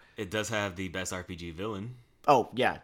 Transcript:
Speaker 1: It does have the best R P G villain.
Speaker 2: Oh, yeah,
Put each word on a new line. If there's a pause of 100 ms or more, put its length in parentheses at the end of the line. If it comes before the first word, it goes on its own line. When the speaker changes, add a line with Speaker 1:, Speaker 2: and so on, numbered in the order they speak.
(180)
Speaker 1:
It
does
have
the
best
R
P
G
villain. (340)
Speaker 2:
Oh,
yeah,